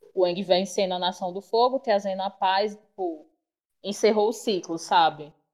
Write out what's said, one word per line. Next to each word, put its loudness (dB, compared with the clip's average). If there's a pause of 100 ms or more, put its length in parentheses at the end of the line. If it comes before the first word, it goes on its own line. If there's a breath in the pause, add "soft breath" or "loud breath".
(140)
O 2
Aang -2
vencendo 0
a -6
Nação -4
do -10
Fogo, 2
trazendo -2
a -4
paz, -2
tipo, -10 (560)
encerrou 2
o -4
ciclo, -4
sabe? 0 (200)